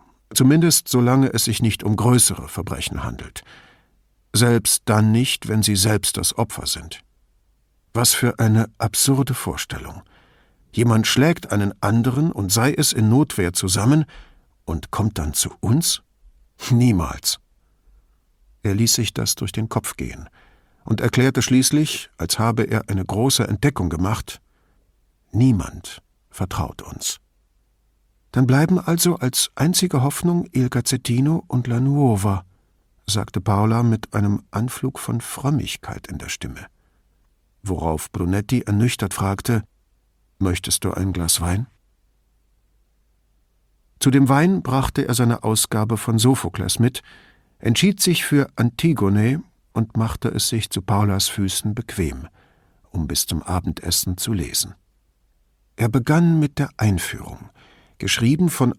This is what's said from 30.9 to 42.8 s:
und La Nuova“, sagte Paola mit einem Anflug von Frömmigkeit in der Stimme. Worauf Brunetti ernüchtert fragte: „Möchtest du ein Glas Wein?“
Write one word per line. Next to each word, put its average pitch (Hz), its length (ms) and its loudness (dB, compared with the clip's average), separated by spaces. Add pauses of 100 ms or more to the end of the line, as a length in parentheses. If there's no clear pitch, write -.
und 123 200 -2
La 120 120 0
Nuova“, 117 640 2 (600)
sagte - 360 -4
Paola 110 420 2
mit 110 300 0
einem 101 360 0
Anflug 123 480 -4
von 117 240 -6
Frömmigkeit - 880 -6
in - 100 -12
der - 120 -12
Stimme. - 360 -12 (960)
Worauf 80 500 -4
Brunetti 101 500 -2
ernüchtert 107 520 0
fragte: 107 500 -2 (760)
„Möchtest - 460 -2
du 92 60 -2
ein 95 220 -2
Glas 85 280 -2
Wein?“ 92 260 -2 (2250)